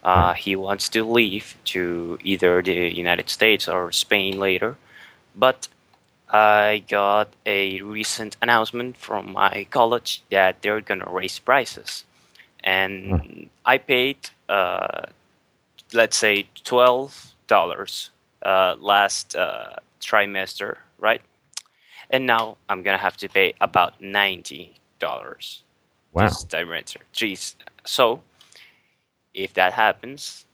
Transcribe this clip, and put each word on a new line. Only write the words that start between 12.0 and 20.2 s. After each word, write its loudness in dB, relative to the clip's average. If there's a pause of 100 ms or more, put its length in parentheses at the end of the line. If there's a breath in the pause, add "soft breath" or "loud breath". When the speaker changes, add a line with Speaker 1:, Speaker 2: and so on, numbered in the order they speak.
Speaker 1:
And -2
Speaker 2:
Hmm. -16 (220)
Speaker 1:
I 2
paid, -2 (180)
uh, -2 (840)
let's 2
say, 2 (160)
twelve 2 (140)
dollars, 0 (360)
uh, 4
last, 2
uh, -4 (260)
trimester, -2 (220)